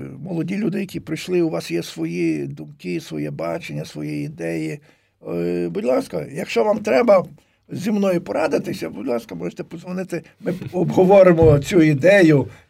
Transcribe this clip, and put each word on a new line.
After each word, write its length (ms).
молоді 340
люди, 220
які 200
прийшли, 420
у 80
вас 220
є 120
свої 640
думки, 540
своє 300
бачення, 540
свої 400
ідеї. 540
Е, 420
будь 160
ласка, 480
якщо 300
вам 160
треба 460
зі 220
мною 300
порадитися, 680
будь 180
ласка, 280
можете 280
подзвонити. 600
Ми 140
<laughs> 80
обговоримо 880
цю 220
ідею, 680